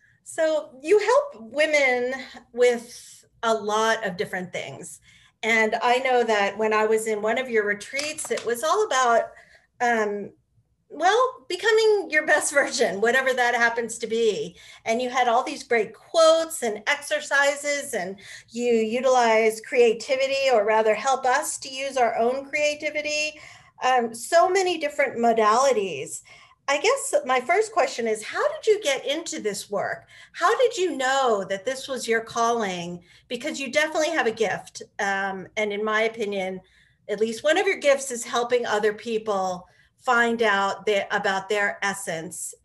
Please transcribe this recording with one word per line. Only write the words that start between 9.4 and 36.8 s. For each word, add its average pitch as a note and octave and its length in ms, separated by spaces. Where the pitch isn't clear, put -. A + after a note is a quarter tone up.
um, G#3+ 480
well, G#4+ 580
becoming G#4 640
your D4+ 160
best D4+ 300
version, A#3 480
whatever B3+ 320
that A#3+ 200
happens A#3 440
to A#3 80
be. G3+ 500
And A3+ 160
you B3 80
had B3 180
all A#3 140
these C#4 200
great A3 300
quotes E4 680
and G#3+ 240
exercises, C#4+ 1040
and G3 240
you A#3+ 240
utilized A3+ 920
creativity, C4+ 840
or G#3+ 140
rather A3 300
help C4 320
us C#4+ 320
to C#4 100
use C4+ 300
our A#3 180
own C4 300
creativity. D4+ 920
Um, B3 300
so F4 340
many F#4 300
different C#4+ 400
modalities. G#3+ 1040
I D4 140
guess C5 340
my B3+ 140
first F#4 320
question C4+ 360
is, G#3+ 160
how F#4 240
did D#5 180
you G#4+ 160
get C4 240
into D#4 320
this G3+ 320
work? D3 360
How G4 240
did A#4+ 220
you F4 180
know B3+ 540
that G3 160
this C4 200
was B3+ 220
your A3+ 140
calling? G3 800
Because B3 320
you C4+ 100
definitely D#4 420
have C4+ 140
a A3 60
gift. - 480
Um, G3 480
and G#3+ 160
in G#3 100
my G#3+ 180
opinion, G3+ 600